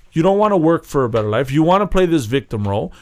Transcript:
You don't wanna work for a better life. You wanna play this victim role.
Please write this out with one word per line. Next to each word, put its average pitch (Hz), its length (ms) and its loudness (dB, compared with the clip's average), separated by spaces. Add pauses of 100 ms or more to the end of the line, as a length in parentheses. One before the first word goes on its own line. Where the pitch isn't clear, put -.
(120)
You 160 100 -2
don't 190 140 2
wanna 202 220 2
work 160 260 2
for 139 200 -2
a 120 40 -2
better 113 200 -2
life. 127 220 -2
You 151 120 2
wanna 185 240 2
play 185 180 0
this 160 220 0
victim 107 420 -4
role. 110 340 -4